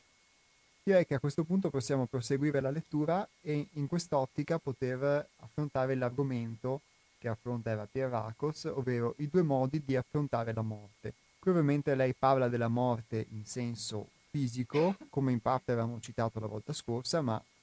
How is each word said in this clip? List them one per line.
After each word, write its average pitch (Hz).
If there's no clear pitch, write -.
Direi 185
che 143
a 127
questo 147
punto 180
possiamo 135
proseguire 139
la 135
lettura 160
e 147
in 143
quest'ottica 151
poter 135
affrontare 135
l'argomento 127
che 120
affronta 117
Eva 104
Pierrakos, 127
ovvero 123
i 147
due 180
modi 139
di 131
affrontare 123
la 113
morte. 107
Qui 190
ovviamente 147
lei 131
parla 135
della 120
morte 117
in 107
senso 117
fisico, 143
come 135
in 120
parte 127
avevamo 117
citato 113
la 110
volta 107
scorsa, 131
ma 113